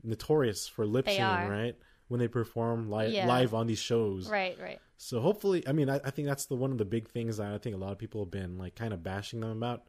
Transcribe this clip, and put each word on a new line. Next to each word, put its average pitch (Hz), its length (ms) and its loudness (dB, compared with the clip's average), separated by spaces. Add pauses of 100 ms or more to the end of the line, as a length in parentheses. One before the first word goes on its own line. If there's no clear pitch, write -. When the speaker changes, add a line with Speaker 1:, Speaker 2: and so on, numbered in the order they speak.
Speaker 1:
notorious 113 640 2
for - 180 -2
lip 117 200 2
Speaker 2:
They 202 120 2
Speaker 1:
syncing, 185 300 2
Speaker 2:
are. 202 40 -2
Speaker 1:
right? 117 240 -2 (320)
When 123 120 0
they 120 80 4
perform 117 640 0
li-, 110 240 2
Speaker 2:
Yeah. 123 140 2
Speaker 1:
live 123 260 6
on 113 140 2
these 110 120 0
shows. 107 500 0
Speaker 2:
Right, 190 300 0
right. - 200 -10 (180)
Speaker 1:
So 117 240 -4
hopefully, 190 460 2
I 135 40 2
mean, 147 180 4
I, 139 140 2
I 135 60 -4
think 143 180 -2
that's 139 200 -2
the, 139 80 -2
one 135 160 0
of 127 60 0
the 107 80 2
big 113 220 -2
things 113 300 -4
that 104 160 -4
I 104 40 -2
think 104 180 -6
a 92 40 -6
lot 95 120 -4
of 98 80 -6
people 110 220 -6
have 90 100 -6
been, 92 260 -6
like, 90 180 -8
kind 113 180 -4
of 85 100 -6
bashing 101 380 -6
them 113 100 -2
about. 120 380 -4